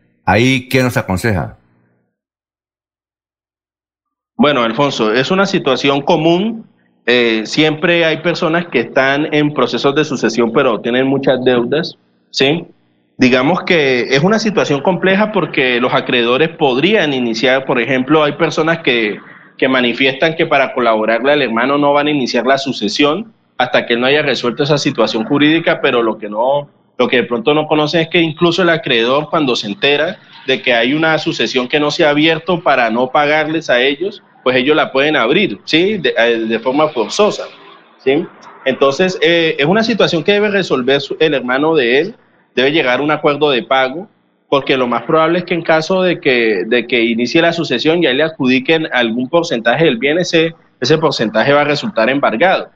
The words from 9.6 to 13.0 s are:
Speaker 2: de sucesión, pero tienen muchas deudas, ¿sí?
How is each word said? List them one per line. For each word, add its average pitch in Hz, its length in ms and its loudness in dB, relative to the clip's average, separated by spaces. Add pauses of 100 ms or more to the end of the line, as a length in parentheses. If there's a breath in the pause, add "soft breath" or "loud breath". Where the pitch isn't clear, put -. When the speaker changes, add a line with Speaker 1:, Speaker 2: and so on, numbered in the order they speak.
Speaker 2:
de 151 80 2
sucesión, 117 480 -2
pero 127 280 0
tienen 127 280 -2
muchas 131 360 0
deudas, 127 540 0 (320)
¿sí? 165 340 0 (540)